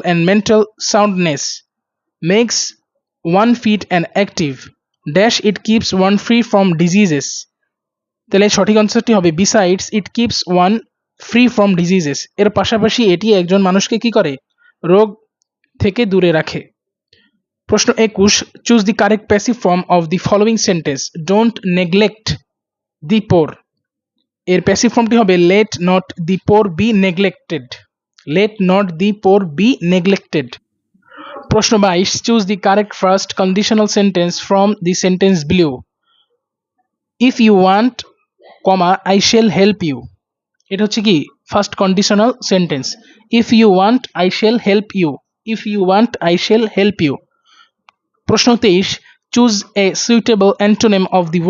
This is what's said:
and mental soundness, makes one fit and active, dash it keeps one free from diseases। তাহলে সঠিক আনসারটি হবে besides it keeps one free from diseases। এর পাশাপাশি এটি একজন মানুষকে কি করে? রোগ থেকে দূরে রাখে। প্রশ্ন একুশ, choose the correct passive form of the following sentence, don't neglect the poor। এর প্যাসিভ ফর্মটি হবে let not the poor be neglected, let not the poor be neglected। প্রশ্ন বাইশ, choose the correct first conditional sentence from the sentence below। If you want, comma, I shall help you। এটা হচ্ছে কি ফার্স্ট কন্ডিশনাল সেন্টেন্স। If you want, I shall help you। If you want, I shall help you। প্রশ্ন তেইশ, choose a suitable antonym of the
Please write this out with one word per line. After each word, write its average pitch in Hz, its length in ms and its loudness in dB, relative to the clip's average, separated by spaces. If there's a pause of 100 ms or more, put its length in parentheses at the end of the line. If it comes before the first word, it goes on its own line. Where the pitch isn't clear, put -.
and 170 100 0 (120)
mental 214 300 2 (300)
soundness, 185 520 0 (800)
makes 208 360 0 (840)
one 240 100 2 (120)
fit 214 180 0 (140)
and 170 80 0 (200)
active, 147 340 -4 (600)
dash 226 200 2 (120)
it 185 80 -4 (100)
keeps 220 220 0 (180)
one 202 80 2 (100)
free 233 260 2
from 196 140 2 (160)
diseases। 175 460 0 (1000)
তাহলে 196 180 2 (100)
সঠিক 202 240 2
আনসারটি 220 360 0
হবে 175 120 2 (120)
besides 190 440 0 (140)
it 180 60 -8 (120)
keeps 233 200 -2 (260)
one 202 120 2 (540)
free 247 260 2
from 202 140 2 (120)
diseases। 170 380 -2 (220)
এর 208 160 2
পাশাপাশি 220 440 0 (120)
এটি 185 140 -2 (120)
একজন 180 280 2
মানুষকে 196 360 0
কি 233 140 0
করে? 156 160 0 (500)
রোগ 196 240 4 (760)
থেকে 214 180 -2 (100)
দূরে 180 260 2
রাখে। 156 240 -6 (1080)
প্রশ্ন 214 200 0 (180)
একুশ, 202 260 0 (320)
choose 233 240 4
the 214 120 -2
correct 208 300 0
passive 208 320 0
form 180 180 0 (140)
of 175 60 2 (100)
the 180 160 -2
following 214 400 0
sentence, 156 360 -4 (280)
don't 226 240 2 (240)
neglect 196 480 0 (800)
the 220 100 2 (120)
poor। 165 180 2 (1040)
এর 180 140 2
প্যাসিভ 196 280 0
ফর্মটি 233 260 0
হবে 185 140 2 (160)
let 214 200 2 (180)
not 185 160 0 (220)
the 185 100 -2 (100)
poor 208 180 4 (140)
be 214 80 0 (180)
neglected, 175 600 -4 (720)
let 208 160 0 (200)
not 202 140 2 (160)
the 202 80 2 (140)
poor 196 180 4 (180)
be 220 100 2 (240)
neglected। 180 540 -2 (1040)
প্রশ্ন 214 220 2 (120)
বাইশ, 175 240 0 (160)
choose 233 260 0
the 202 140 -2
correct 202 280 0 (100)
first 190 260 0 (120)
conditional 208 460 0 (100)
sentence 185 380 0 (120)
from 196 200 2 (180)
the 185 80 0 (100)
sentence 185 360 0 (120)
below। 165 220 0 (1600)
If - 60 -2 (100)
you 214 80 6 (140)
want, 214 280 2 (720)
comma, 185 260 2 (240)
I - 20 4 (120)
shall 226 200 2 (100)
help 202 200 2 (100)
you। 127 80 -6 (760)
এটা 202 120 -2
হচ্ছে 208 220 -4
কি 180 100 4 (340)
ফার্স্ট 202 300 -2
কন্ডিশনাল 202 500 0 (200)
সেন্টেন্স। 160 360 -2 (520)
If 220 80 0 (120)
you 226 80 6 (120)
want, 226 220 2 (240)
I - 20 0 (100)
shall 226 200 0 (120)
help 208 180 0 (140)
you। 156 80 0 (440)
If 214 60 -8 (120)
you 208 100 -2 (100)
want, 220 200 2 (200)
I - 20 2 (120)
shall 226 200 0 (120)
help 202 280 0
you। 135 100 -2 (1120)
প্রশ্ন 214 220 2 (140)
তেইশ, 190 240 2 (460)
choose 240 240 2 (260)
a 190 40 2 (180)
suitable 220 480 2 (120)
antonym 202 400 2 (120)
of 180 60 2 (100)
the 175 160 0